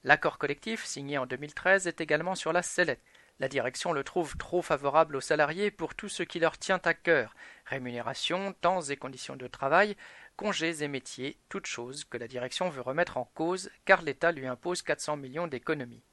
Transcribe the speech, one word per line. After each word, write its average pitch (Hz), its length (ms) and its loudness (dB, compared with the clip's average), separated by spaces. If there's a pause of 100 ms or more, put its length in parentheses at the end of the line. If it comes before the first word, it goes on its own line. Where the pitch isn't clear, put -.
L'accord 151 360 6
collectif, 151 480 -4
signé 143 320 -4
en 127 80 -2
deux 127 100 -6
mille 147 160 -10
treize, 185 340 4
est 170 140 -4
également 160 340 0
sur 160 200 -2
la 180 80 4
sellette. - 400 0 (360)
La 131 100 -2
direction 131 440 -2
le 139 100 0
trouve 156 360 -2
trop 175 240 0
favorable 143 540 4
aux 131 40 -2
salariés 156 500 2
pour - 240 -8
tout 208 140 -10
ce - 140 -6
qui - 160 -6
leur 160 180 4
tient 185 280 0
à 165 100 4
cœur, 143 400 2 (320)
rémunération, 127 960 -4
temps 180 180 4
et 139 160 -4
conditions 135 400 -10
de 127 100 -10
travail, 185 480 2 (420)
congés 165 460 -2
et 147 60 -2
métiers, 135 480 -6 (140)
toutes - 160 -8
choses 127 380 -8
que - 120 -10
la 117 120 -8
direction 127 420 -2
veut 139 100 -10
remettre 135 380 0
en 123 160 -4
cause 180 360 -2 (140)
car 185 160 6
l'État 165 320 2
lui 135 140 -6
impose 175 340 -4
quatre - 220 -2
cents 151 160 -2
millions 143 300 -6
d'économies. 131 640 -4